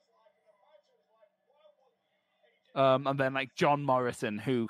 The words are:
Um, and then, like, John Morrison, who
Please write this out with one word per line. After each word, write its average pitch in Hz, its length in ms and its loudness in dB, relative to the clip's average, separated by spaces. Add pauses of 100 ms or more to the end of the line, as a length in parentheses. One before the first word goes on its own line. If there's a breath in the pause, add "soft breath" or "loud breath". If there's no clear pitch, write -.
(2750)
Um, 135 320 2
and 139 140 -2
then, 135 140 0
like, 135 220 -4
John 143 280 2
Morrison, 123 560 -2
who 117 300 -2